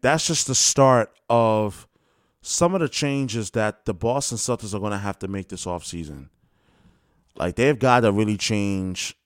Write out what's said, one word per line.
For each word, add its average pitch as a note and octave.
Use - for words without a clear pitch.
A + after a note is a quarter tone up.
that's -
just D#3+
the C3
start B2+
of A2
some F3
of F#3+
the D#3
changes C3
that G#2+
the G#2+
Boston A#2
Celtics A2
are G#2
gonna G2+
have G2+
to F#2+
make F#2+
this F2+
offseason. E2
Like, F2
they've C3
gotta B2
really G#2+
change G2